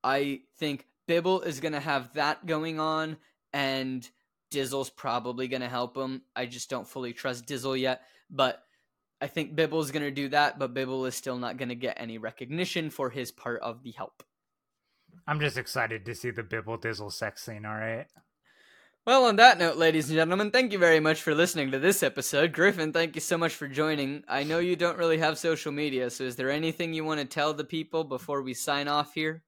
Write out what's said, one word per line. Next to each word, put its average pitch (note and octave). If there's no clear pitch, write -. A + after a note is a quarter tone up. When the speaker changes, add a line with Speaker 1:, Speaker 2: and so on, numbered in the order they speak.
Speaker 1:
I C#3
think D3
Bibble F3
is D3
gonna D3+
have C#3
that D3
going D#3+
on, D#3
and C3+
Dizzle's C3+
probably B2
gonna B2
help B2
him. C3
I B2
just A#2+
don't A#2+
fully B2
trust A#2+
Dizzle C3
yet, C3
but C3
I C#3+
think D#3
Bibble's D#3
gonna C#3+
do C#3
that, D3
but B2+
Bibble C3
is B2
still B2+
not B2
gonna B2
get A#2+
any A2+
recognition D3+
for C3
his B2
part -
of A#2+
the A#2+
help. -
Speaker 2:
I'm D3+
just D3
excited A2+
to A#2
see B2
the A2+
Bibble G#2+
Dizzle G#2
sex -
scene, G#2+
all G#2+
right? A2+
Speaker 1:
Well, B3+
on A3
that A3
note, E3
ladies D#3+
and D#3
gentlemen, F3+
thank B3+
you G3+
very E3
much D#3
for D#3
listening D#3
to C3+
this F#3
episode. C#3+
Griffin, E3+
thank E3
you D#3+
so E3+
much E3
for D3
joining. C#3+
I C3+
know D#3
you F3+
don't F3
really E3
have D#3
social D#3
media, C3+
so B2+
is B2+
there C3
anything D#3+
you D#3
wanna D#3
tell D3+
the D3
people D#3+
before C#3
we B2+
sign C#3+
off D3
here? D#3+